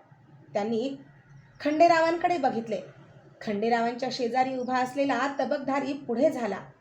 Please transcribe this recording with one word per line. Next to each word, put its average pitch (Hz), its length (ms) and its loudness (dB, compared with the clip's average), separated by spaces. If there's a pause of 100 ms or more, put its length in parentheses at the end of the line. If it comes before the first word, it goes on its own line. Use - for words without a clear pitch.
(520)
त्यांनी 226 440 -2 (640)
खंडेरावांकडे 330 800 4
बघितले. 226 420 -2 (600)
खंडेरावांच्या 233 720 -2
शेजारी 262 460 -2
उभा 247 200 -2
असलेला 269 640 0
तबकधारी 269 520 -2
पुढे 269 380 0
झाला. 226 280 -4 (220)